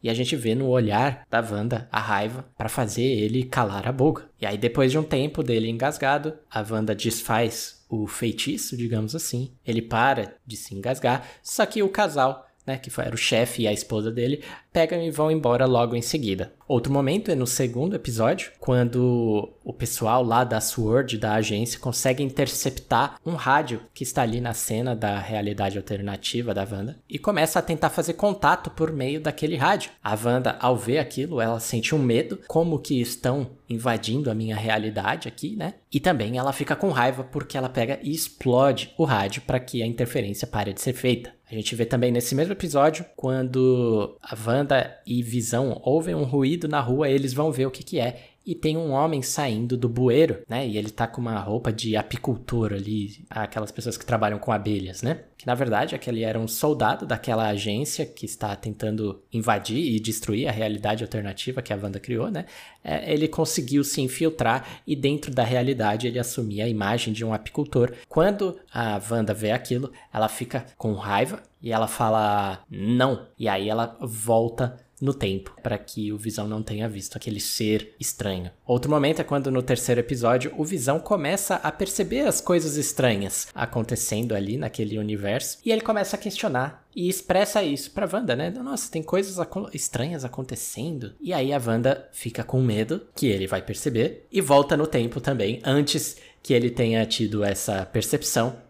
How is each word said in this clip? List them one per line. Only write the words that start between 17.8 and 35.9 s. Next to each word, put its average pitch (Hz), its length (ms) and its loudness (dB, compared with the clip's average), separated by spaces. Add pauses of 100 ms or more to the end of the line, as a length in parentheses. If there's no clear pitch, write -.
episódio, 120 640 0
quando 120 920 2 (100)
o 123 100 -8
pessoal 117 480 2
lá 120 220 4
da 113 160 0
sword, 120 580 2
da 107 180 0
agência, 110 440 0
consegue 131 420 0
interceptar 135 1040 0
um 165 80 -2
rádio 139 480 2 (120)
que - 100 -8
está 131 180 -2
ali 117 200 0
na 117 120 -2
cena 120 400 -2
da 107 240 -2
realidade 101 600 -2
alternativa 101 760 -4
da 98 160 -2
Wanda 107 300 -8 (100)
e - 80 -8
começa 175 400 2
a 175 40 2
tentar 165 280 0
fazer 160 240 -2
contato 180 560 2
por 160 220 -2
meio 143 300 -2
daquele 156 340 -2
rádio. 160 360 2 (120)
A 107 180 0
Wanda, 120 380 2
ao 123 160 4
ver 113 240 0
aquilo, 160 400 -4
ela 113 200 0
sente 113 360 -2
um 151 40 4
medo, 120 480 2
como 160 320 2
que 131 200 0
estão 127 520 -2 (180)
invadindo 117 600 0
a 110 60 0
minha 110 220 -2
realidade 107 720 0
aqui, - 280 -8
né? 190 200 -6 (160)